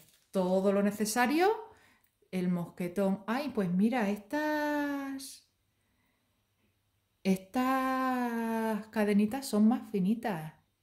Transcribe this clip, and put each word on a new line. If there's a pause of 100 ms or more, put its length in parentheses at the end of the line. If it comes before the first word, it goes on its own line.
(300)
todo
lo
necesario, (800)
el
mosquetón.
Ay,
pues
mira,
estas, (1700)
estas
cadenitas
son
más
finitas (300)